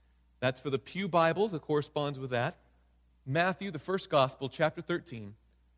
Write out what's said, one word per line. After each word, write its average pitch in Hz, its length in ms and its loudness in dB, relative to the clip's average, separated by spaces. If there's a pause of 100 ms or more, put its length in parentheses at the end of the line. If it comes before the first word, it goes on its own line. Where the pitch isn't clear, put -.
(400)
That's 131 220 0
for 147 80 -6
the 135 80 2
Pew 190 300 -6
Bible 165 400 4
that 165 160 -8
corresponds 143 560 -2
with 131 100 -8
that. 123 300 -2 (680)
Matthew, 180 460 0
the 151 80 -8
first - 320 -4
gospel, 135 380 4
chapter - 340 -2
thirteen, 113 520 -6 (420)